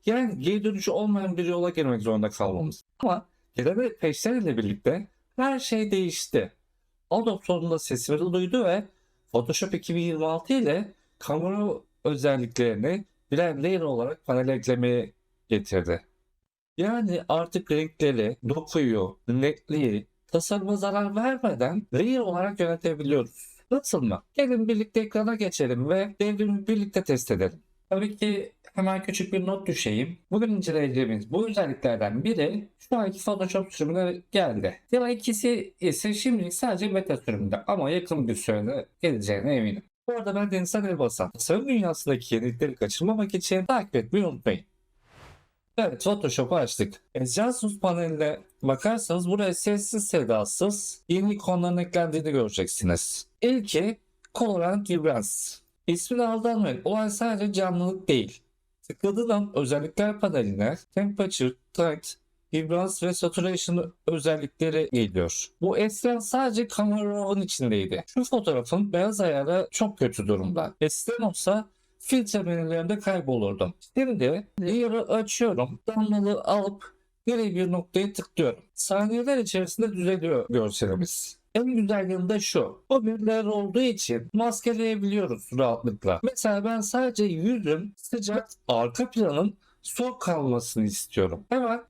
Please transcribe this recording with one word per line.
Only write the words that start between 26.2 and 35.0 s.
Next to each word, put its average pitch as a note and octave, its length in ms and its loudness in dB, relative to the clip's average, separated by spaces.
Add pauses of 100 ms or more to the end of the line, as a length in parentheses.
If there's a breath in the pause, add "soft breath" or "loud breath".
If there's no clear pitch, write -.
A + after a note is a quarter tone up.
devrimi G3+ 460 0
birlikte G3+ 360 0
test C3 280 0
edelim. F#2+ 280 0 (300)
Tabii G#3 280 -2
ki G3+ 360 -2 (200)
hemen F#3+ 300 0
küçük F#3+ 300 -4
bir F#3 120 0
not G3 220 -2
düşeyim. C3 500 -2 (140)
Bugün G#3+ 200 0
inceleyeceğimiz C3 800 0
bu G#3+ 180 0
özelliklerden C3+ 720 0
biri F#3 460 0 (100)
şu - 180 -2
anki G3 220 -2
Photoshop F#3+ 540 -2
sürümüne F3+ 480 -2 (100)
geldi. A2 480 0 (120)
Diğer A#3+ 180 2